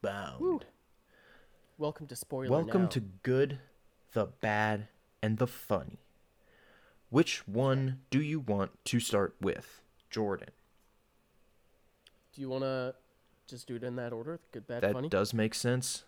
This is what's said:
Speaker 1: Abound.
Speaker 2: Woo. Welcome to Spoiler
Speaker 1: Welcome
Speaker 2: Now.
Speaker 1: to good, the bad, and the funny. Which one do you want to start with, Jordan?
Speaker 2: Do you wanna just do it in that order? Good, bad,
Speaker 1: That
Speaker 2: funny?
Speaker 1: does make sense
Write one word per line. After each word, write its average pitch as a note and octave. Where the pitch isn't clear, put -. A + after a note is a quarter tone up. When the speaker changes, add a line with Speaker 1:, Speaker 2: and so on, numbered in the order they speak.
Speaker 1:
Abound. G2
Speaker 2:
Woo. F4+
Welcome D3+
to A#2+
Spoiler C3
Speaker 1:
Welcome E3
Speaker 2:
Now. F3
Speaker 1:
to B2+
good, C3
the G#2+
bad, G#2+
and A2
the B2+
funny. -
Which -
one C3
do C#3
you D3+
want G2+
to A#2+
start G2+
with, -
Jordan? G2+
Speaker 2:
Do C#3
you C3+
wanna C3
just B2
do B2
it A2+
in B2
that A#2+
order? B2
Good, A2
bad, A#2+
Speaker 1:
That G2+
Speaker 2:
funny? C3
Speaker 1:
does G2+
make A2
sense B2+